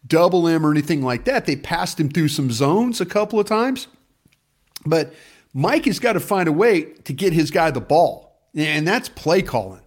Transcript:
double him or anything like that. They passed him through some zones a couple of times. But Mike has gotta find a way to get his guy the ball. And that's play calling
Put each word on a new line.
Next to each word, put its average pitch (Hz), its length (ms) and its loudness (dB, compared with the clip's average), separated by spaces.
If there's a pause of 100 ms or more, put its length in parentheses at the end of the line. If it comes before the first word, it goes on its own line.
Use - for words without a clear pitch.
double 170 400 2
him 160 180 0
or 151 60 2
anything 151 320 0
like 123 220 -4
that. 254 200 0
They 151 120 -2
passed 175 440 -6
him 147 80 2
through 151 200 0
some 143 220 -2
zones 175 500 0
a 185 40 -2
couple 214 340 -2
of 202 80 0
times. 247 420 -2 (1000)
But 156 260 0 (400)
Mike 208 320 0
has 214 140 0
gotta 220 220 0
find 185 280 0
a 151 40 2
way 190 300 4
to - 300 -14
get 175 220 0
his 151 160 2
guy 165 200 2
the 123 100 -4
ball. 147 580 0 (160)
And 151 340 -2
that's 254 220 -2
play 175 320 0
calling 95 440 -6